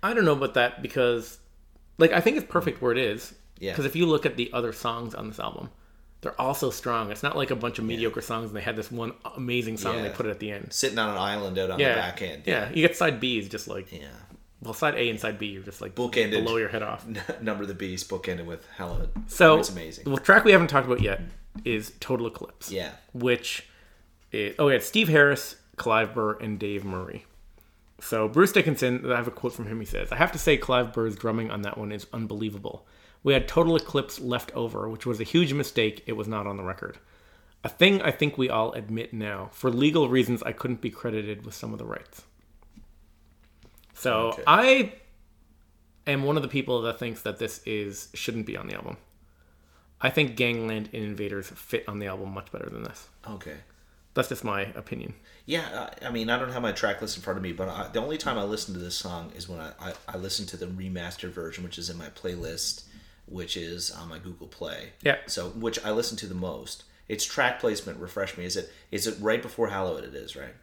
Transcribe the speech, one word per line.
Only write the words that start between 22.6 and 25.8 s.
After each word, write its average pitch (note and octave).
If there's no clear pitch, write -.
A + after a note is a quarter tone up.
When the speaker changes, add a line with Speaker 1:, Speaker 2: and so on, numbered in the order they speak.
Speaker 2:
Yeah. F2+
Speaker 1:
Which B2
is, G#2
oh D3
yeah, C3
Steve G#3+
Harris, C#3+
Clive A2+